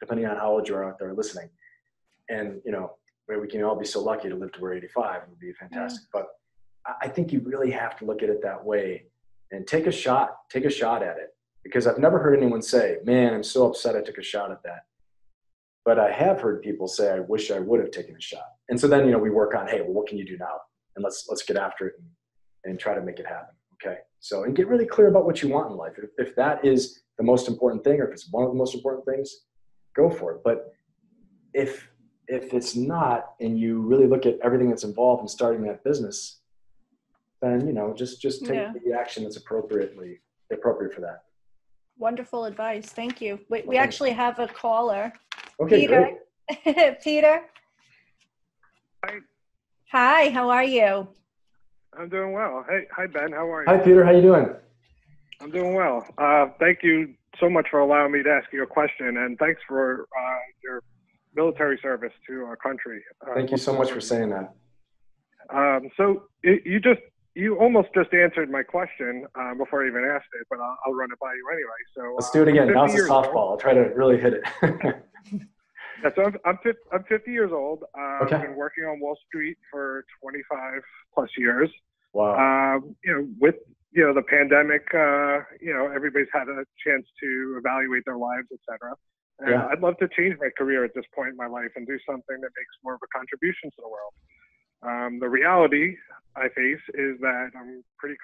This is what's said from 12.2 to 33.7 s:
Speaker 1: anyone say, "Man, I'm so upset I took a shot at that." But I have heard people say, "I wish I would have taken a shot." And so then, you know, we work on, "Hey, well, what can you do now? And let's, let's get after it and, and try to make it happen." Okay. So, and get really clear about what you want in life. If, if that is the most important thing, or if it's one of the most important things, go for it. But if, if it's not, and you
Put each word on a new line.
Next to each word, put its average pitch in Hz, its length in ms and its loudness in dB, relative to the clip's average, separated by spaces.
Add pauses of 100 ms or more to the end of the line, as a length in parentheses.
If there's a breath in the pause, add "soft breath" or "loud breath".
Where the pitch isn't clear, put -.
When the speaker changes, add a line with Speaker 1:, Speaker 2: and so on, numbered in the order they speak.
Speaker 1:
anyone 120 260 2
say, 104 420 0
"Man, 120 300 4
I'm 107 100 -4
so 127 220 2
upset 113 280 -2
I 104 60 -2
took 107 180 -10
a 95 40 -12
shot 101 280 -6
at 90 140 -14
that." 87 220 -16 (1000)
But 117 140 4
I 104 120 4
have 180 300 2
heard 104 220 -2
people 101 260 -6
say, 101 240 0
"I 92 80 -2
wish 107 300 -4
I 98 100 -2
would 107 200 2
have - 100 -4
taken - 260 -12
a - 40 -20
shot." - 260 -14 (220)
And 123 120 -2
so 143 80 4
then, 139 180 6
you 123 60 6
know, 113 60 4
we 107 120 0
work 104 240 2
on, 98 140 -4
"Hey, 104 140 -2
well, 87 100 -6
what 107 160 -2
can 104 100 -10
you 95 60 -8
do 92 140 -12
now? 87 180 -10 (400)
And 98 80 -6
let's, - 240 -8
let's - 160 -6
get 98 120 -4
after 95 320 -4
it - 100 -10
and, - 100 -20 (560)
and 190 160 -10
try 104 140 -4
to 90 80 -4
make 90 180 -10
it - 60 -14
happen." 85 280 -12 (200)
Okay. 92 240 -10 (220)
So, 101 240 -6
and 139 120 -2
get 190 120 2
really 233 180 2
clear 208 220 6
about 180 180 6
what 165 160 -2
you 139 80 0
want 151 200 -2
in 98 60 -12
life. 85 220 -12
If, 104 120 -16 (180)
if - 80 -18
that 143 280 0
is 131 380 2 (160)
the 117 60 -2
most 123 220 4
important 120 380 -2
thing, 143 160 4
or 127 80 0
if - 40 -10
it's - 200 -20
one 117 120 0
of 123 60 0
the 127 80 -4
most 127 160 -2
important 131 300 -6
things, 135 400 -6 (500)
go 139 160 6
for 82 220 -6
it. - 100 -14
But - 300 -2 (840)
if, - 360 -6 (360)
if 127 280 -6
it's 123 220 -2
not, 135 640 -2
and 113 180 -2
you 113 220 -2